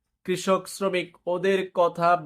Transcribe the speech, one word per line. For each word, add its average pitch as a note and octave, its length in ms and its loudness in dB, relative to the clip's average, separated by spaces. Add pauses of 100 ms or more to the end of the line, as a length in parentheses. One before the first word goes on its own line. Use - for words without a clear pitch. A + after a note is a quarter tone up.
(260)
কৃষক F#3 420 0
শ্রমিক, F3+ 420 -4 (240)
ওদের F#3+ 260 2 (140)
কথা E3+ 360 2 (160)